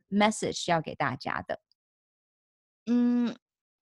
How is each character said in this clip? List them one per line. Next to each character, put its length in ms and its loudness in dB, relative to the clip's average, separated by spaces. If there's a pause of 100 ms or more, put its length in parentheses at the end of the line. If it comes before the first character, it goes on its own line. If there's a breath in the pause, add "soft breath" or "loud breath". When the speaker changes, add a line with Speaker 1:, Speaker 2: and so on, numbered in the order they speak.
Speaker 1:
message 640 2
要 100 2
给 140 -8
大 200 -2
家 300 -6
的？ 140 -6 (1300)
Speaker 2:
嗯， 500 2 (460)